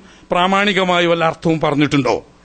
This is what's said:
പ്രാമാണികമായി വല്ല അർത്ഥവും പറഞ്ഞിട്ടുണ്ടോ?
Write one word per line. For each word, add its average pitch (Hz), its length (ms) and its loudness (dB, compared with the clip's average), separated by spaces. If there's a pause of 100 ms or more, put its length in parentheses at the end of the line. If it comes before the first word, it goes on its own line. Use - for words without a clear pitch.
(300)
പ്രാമാണികമായി 185 760 0
വല്ല 170 180 0
അർത്ഥവും 160 360 -2
പറഞ്ഞിട്ടുണ്ടോ? 143 680 0 (180)